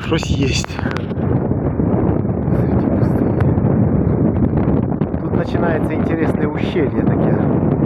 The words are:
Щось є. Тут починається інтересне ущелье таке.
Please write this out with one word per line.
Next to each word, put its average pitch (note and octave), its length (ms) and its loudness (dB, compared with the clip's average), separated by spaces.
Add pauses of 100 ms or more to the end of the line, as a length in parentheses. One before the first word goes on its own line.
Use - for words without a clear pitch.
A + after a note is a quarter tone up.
Щось D#3+ 240 -2
є. C3+ 180 0 (4000)
Тут F3+ 220 -2
починається D#3+ 500 -2
інтересне D#3 540 0
ущелье C3+ 560 -2
таке. - 340 2 (480)